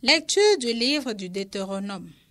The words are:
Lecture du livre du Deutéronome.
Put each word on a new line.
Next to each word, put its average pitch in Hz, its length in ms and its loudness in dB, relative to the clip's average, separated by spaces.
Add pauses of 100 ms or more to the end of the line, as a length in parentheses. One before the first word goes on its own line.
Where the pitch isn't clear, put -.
Lecture 330 560 4
du 240 140 -4
livre 254 400 -2
du 196 160 -8
Deutéronome. 196 800 -8 (200)